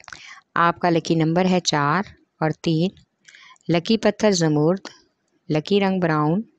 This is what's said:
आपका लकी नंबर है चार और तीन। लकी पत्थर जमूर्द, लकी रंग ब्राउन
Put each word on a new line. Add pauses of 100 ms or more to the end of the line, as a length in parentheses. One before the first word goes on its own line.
(580)
आपका
लकी
नंबर
है
चार (260)
और (120)
तीन। (760)
लकी
पत्थर
जमूर्द, (600)
लकी
रंग
ब्राउन (140)